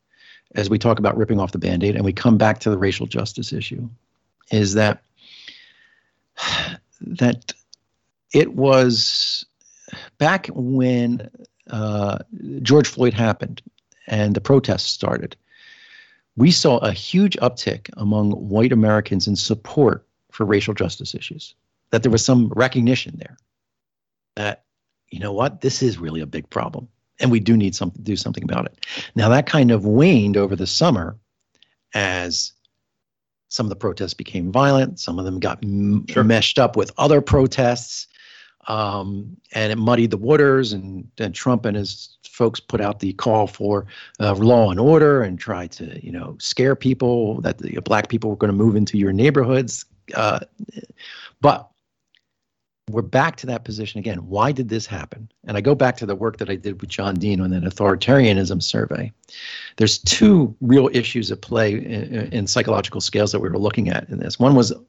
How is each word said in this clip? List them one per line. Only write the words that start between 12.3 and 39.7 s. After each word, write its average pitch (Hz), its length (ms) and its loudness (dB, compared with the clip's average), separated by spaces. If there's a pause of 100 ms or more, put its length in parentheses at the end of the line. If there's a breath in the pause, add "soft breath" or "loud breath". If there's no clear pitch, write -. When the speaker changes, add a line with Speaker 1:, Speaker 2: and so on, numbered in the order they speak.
Speaker 1:
George 131 260 6
Floyd 120 260 0
happened 113 480 -2 (440)
and 104 280 0
the 107 60 -2
protests 127 460 2
started, - 500 -6 (1000 soft breath)
we 139 140 6
saw 143 280 4
a 107 140 -2
huge 190 460 0
uptick 117 580 -4
among 104 360 0
white 107 400 0
Americans 107 540 2
in 101 100 0
support - 680 0 (240)
for - 140 -4
racial 101 300 0
justice - 400 -6
issues, - 400 -16 (360)
that 117 120 2
there 123 100 2
was 113 120 2
some 123 260 4
recognition 123 680 0
there - 180 -18 (1000)
that, 104 300 -8 (460)
you - 80 -12
know 101 140 -8
what, 110 300 -4
this 131 200 -2
is 113 160 0
really 80 220 -8
a 76 60 -8
big - 240 -12
problem - 380 -6 (320)
and 127 100 2
we 117 100 4
do 113 160 4
need 98 180 2
some-, 90 180 -6 (100)
do 101 140 -4
something - 280 -8
about - 220 -4
it. - 200 -16 (280 loud breath)
Now, 110 160 2
that 143 160 4
kind 135 240 4
of 104 140 2
waned 107 520 4
over 98 180 2
the 95 120 -4
summer 107 500 0 (800)
as 92 580 -4 (960)
some - 160 -4
of 104 60 -4
the 98 60 -8
protests 95 360 -6
became 92 400 -8
violent. 135 480 2
Some 85 180 -8
of 95 60 -6
them 92 160 -6
got - 240 -4
m-, 101 440 0
Speaker 2:
Sure. - 160 2
Speaker 1:
meshed 113 340 2
up 120 180 2
with 101 220 -2
other 147 240 4
protests, 127 840 0 (640 soft breath)
um, 101 680 -6 (160)
and 107 200 -2